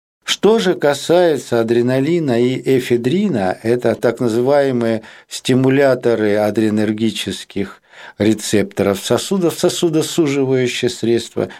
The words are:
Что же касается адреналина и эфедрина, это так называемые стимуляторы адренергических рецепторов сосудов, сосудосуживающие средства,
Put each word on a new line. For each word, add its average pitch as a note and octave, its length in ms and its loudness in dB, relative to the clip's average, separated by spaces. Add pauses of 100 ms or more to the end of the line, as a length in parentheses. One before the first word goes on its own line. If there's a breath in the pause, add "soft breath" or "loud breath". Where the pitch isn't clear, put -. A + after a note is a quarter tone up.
(220)
Что G#3+ 380 2
же F3+ 140 2
касается D3+ 840 2
адреналина B2+ 800 0
и C3 380 0
эфедрина, B2+ 840 0
это A#2 320 0
так - 240 -2
называемые B2 840 0 (240 loud breath)
стимуляторы B2 1080 2
адренергических G#2+ 1500 -2 (360 loud breath)
рецепторов G2+ 840 0
сосудов, E3 540 -2
сосудосуживающие C#3 1300 0
средства, A2+ 580 -2 (120 loud breath)